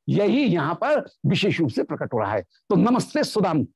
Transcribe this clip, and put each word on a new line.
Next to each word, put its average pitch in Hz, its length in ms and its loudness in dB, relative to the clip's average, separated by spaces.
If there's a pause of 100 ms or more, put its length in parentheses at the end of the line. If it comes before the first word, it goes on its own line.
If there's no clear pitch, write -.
यही 208 340 2
यहां 170 320 0
पर 262 300 0 (200)
विशेष 165 340 0
रूप 156 100 0
से - 140 -2
प्रकट - 300 -8
हो 117 60 0
रहा 104 120 -2
है। 107 100 -2
तो - 360 -4
नमस्ते 240 460 2
सुदाम 180 400 0 (120)